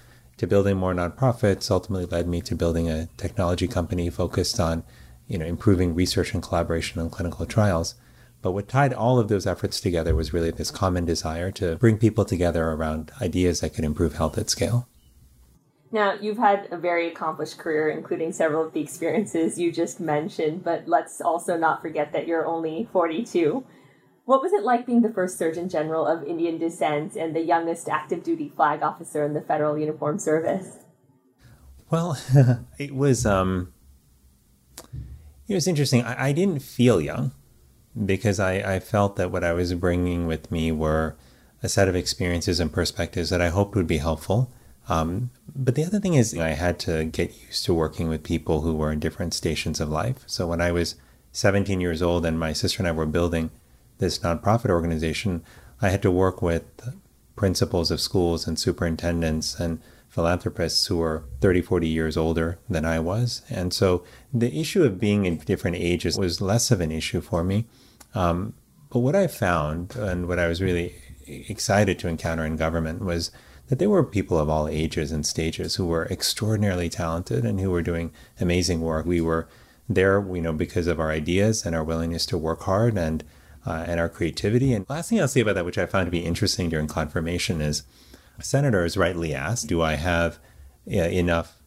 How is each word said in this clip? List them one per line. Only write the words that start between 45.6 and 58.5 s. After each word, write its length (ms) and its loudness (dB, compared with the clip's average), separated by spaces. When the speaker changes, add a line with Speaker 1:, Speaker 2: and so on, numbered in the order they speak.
Speaker 1:
the 100 0
other 160 0
thing 140 2
is 220 4
I 120 0
had 300 0
to 260 -2
get 280 -2
used 160 -6
to 100 2
working 360 0
with 140 -4
people 380 0
who 120 0
were 180 0
in 80 -2
different 340 -4
stations 460 -4
of 100 -4
life. 360 -4
So 220 -4
when 120 -2
I 140 2
was 220 0
seventeen 480 2
years 220 0
old 240 2
and 120 0
my 140 -2
sister 280 -2
and 80 0
I 40 0
were 140 0
building 460 0
this 220 -2
nonprofit 500 0
organization, 720 0
I 80 4
had 140 2
to 80 4
work 300 2
with 220 0
principals 540 2
of 100 -2
schools 480 0
and 120 -4